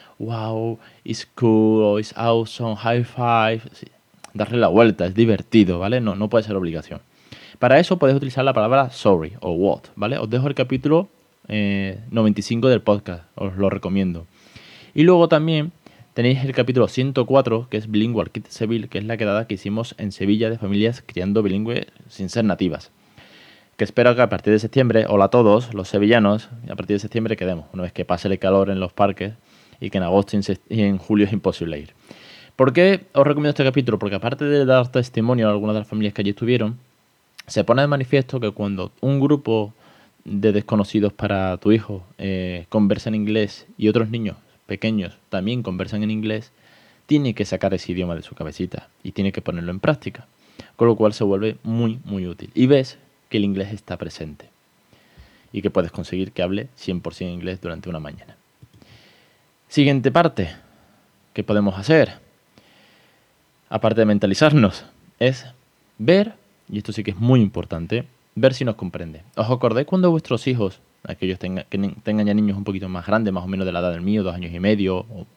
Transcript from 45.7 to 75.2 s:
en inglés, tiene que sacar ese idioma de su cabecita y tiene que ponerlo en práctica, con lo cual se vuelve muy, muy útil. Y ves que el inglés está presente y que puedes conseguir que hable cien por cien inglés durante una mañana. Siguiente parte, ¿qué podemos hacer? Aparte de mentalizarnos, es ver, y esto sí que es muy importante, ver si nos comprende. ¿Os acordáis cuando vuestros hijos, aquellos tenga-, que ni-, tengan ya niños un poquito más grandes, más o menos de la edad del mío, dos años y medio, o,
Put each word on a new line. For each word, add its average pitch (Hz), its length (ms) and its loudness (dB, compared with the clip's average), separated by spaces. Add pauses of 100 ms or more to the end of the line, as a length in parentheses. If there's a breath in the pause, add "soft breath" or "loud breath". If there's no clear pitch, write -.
en 107 80 -4
inglés, 107 400 -6 (540 soft breath)
tiene 143 280 0
que 101 120 -4
sacar 95 280 -4
ese 90 200 -6
idioma 87 220 -4
de 80 60 -10
su - 140 -18
cabecita - 540 -12 (120)
y - 120 -14
tiene 98 180 -2
que 90 100 -8
ponerlo 87 300 -8
en 92 80 -8
práctica, - 480 -4 (480 loud breath)
con 117 140 4
lo 110 80 2
cual 107 160 2
se 117 100 -4
vuelve 101 400 0
muy, 113 400 -2
muy 95 240 -8
útil. 95 260 -14
Y 127 120 2
ves 131 320 2 (320)
que 110 80 -2
el 101 80 2
inglés 98 260 -4
está 101 240 -12
presente 80 540 -14 (1040 soft breath)
y 98 80 -6
que 101 80 0
puedes 85 240 -2
conseguir 92 400 -6
que - 80 -4
hable 98 340 -4
cien 90 240 -8
por 85 140 -10
cien 92 160 -10
inglés 90 320 -10
durante 85 260 -12
una 87 140 -10
mañana. - 340 -18 (1300 soft breath)
Siguiente 135 420 2
parte, 143 380 2 (800 soft breath)
¿qué 104 140 -6
podemos 101 340 0
hacer? 135 360 2 (1500 soft breath)
Aparte 110 320 0
de 107 40 6
mentalizarnos, 107 800 2 (340)
es 131 280 0 (520)
ver, 196 360 2 (360)
y 101 100 -8
esto 101 120 -12
sí 104 140 -8
que - 60 -6
es 95 60 -6
muy 123 220 4
importante, 92 640 -2 (300)
ver 131 180 2
si 131 120 -6
nos 113 100 -4
comprende. 85 460 -12 (160)
¿Os 110 120 -2
acordáis 127 380 0
cuando 180 240 2
vuestros 156 360 -2
hijos, 113 340 -2 (220)
aquellos 92 360 -6
tenga-, 92 240 -8
que - 140 -8
ni-, 98 260 -4
tengan 107 240 0
ya 104 60 2
niños 104 240 0
un 101 60 -8
poquito 95 260 -6
más 90 160 -8
grandes, 104 280 0
más 90 100 -6
o 92 40 -10
menos 95 180 -4
de 92 60 -4
la 87 80 -4
edad 87 120 -2
del 85 100 -6
mío, 101 220 0
dos 87 120 -4
años 85 180 -10
y 87 60 -10
medio, 95 380 0
o, 110 280 -12 (120)